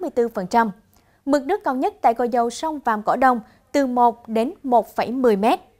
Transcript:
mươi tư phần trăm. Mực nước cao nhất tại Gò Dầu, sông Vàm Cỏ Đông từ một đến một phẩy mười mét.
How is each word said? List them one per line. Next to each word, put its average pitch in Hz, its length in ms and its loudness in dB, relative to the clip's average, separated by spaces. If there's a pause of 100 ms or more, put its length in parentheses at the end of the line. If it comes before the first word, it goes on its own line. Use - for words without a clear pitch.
mươi 330 80 -6
tư 233 180 0
phần 202 200 -6
trăm. 226 240 2 (540)
Mực 277 200 0
nước 381 180 -2
cao 269 120 -2
nhất 349 260 -2
tại 233 120 4
Gò 240 100 -2
Dầu, 240 260 0
sông 311 360 -6
Vàm 214 180 -2
Cỏ 165 120 0
Đông 247 240 2 (320)
từ 285 140 2
một 240 420 0
đến 226 260 -2 (100)
một 240 320 0
phẩy - 160 -2
mười 247 240 2
mét. 240 240 0 (200)